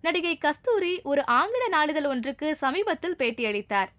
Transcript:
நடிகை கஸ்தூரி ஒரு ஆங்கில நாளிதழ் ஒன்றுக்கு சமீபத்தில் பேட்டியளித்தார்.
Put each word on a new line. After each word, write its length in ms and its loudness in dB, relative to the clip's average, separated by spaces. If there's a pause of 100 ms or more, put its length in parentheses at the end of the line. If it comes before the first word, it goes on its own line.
நடிகை 360 0
கஸ்தூரி 640 0
ஒரு 240 0
ஆங்கில 420 2
நாளிதழ் 380 2
ஒன்றுக்கு 480 -2
சமீபத்தில் 640 -2
பேட்டியளித்தார். 680 -2 (120)